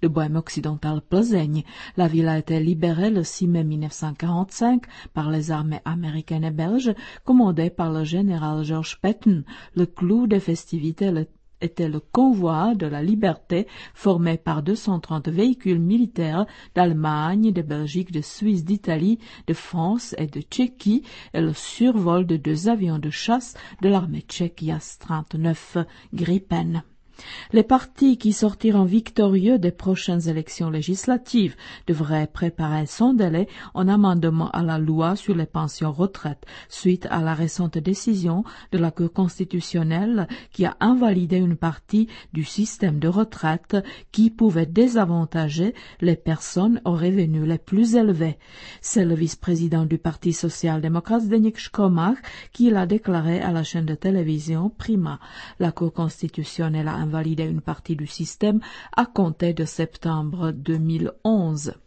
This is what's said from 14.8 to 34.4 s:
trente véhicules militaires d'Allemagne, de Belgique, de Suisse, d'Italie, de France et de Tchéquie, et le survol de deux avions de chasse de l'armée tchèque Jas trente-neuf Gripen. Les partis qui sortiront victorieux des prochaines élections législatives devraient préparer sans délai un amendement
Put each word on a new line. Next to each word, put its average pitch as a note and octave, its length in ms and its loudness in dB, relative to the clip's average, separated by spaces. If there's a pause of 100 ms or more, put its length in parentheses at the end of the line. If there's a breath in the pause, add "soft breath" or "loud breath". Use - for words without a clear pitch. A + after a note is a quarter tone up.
trente D#3 300 -6
véhicules F#3 500 0
militaires F3 680 0 (280 loud breath)
d'Allemagne, E3+ 800 2
de E3+ 80 -2
Belgique, D3+ 520 -4
de D3+ 100 -2
Suisse, G3 420 -2
d'Italie, F#3 540 0 (280 loud breath)
de E3 60 -2
France F3+ 640 -4
et D#3 100 -4
de C#3+ 140 -8
Tchéquie, B3 640 -2 (320 loud breath)
et D#3+ 80 0
le D#3+ 100 0
survol F#3 720 2
de E3+ 140 0
deux D#3 320 0
avions F#3 280 0
de D3 120 -4
chasse - 480 -2 (240 loud breath)
de F#3+ 80 4
l'armée E3+ 360 0
tchèque E3+ 380 -6
Jas D#3 360 -6
trente-neuf D#3+ 760 -4 (380 loud breath)
Gripen. E3+ 680 -2 (720 loud breath)
Les A3 120 6
partis C4 520 4
qui G#3+ 160 2
sortiront G3+ 540 2
victorieux G3+ 720 2
des F3 140 0
prochaines F3 540 -2
élections D#3+ 440 -4
législatives F#3+ 840 0 (320 loud breath)
devraient D#3 400 0
préparer D#3 600 -2
sans A#3+ 260 2
délai F#3+ 340 2 (280 loud breath)
un F#3 140 2
amendement E3+ 640 4